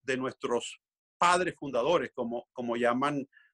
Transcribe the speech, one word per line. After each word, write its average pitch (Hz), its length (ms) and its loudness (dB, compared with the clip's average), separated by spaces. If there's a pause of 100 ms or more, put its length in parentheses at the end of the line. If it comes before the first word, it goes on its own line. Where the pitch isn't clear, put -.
de 131 140 -2
nuestros 123 640 -4 (360)
padres 175 400 4
fundadores, 135 560 0
como, 120 400 -6
como 120 220 -4
llaman 127 540 0 (260)